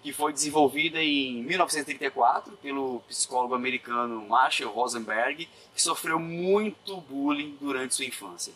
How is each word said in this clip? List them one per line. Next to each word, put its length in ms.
que 100
foi 220
desenvolvida 680
em 400
mil 160
novecentos 300
e 60
trinta 100
e 40
quatro 480
pelo 440
psicólogo 520
americano 760
Marshall 460
Rosenberg, 720
que 60
sofreu 380
muito 800
bullying 600
durante 320
sua 120
infância. 500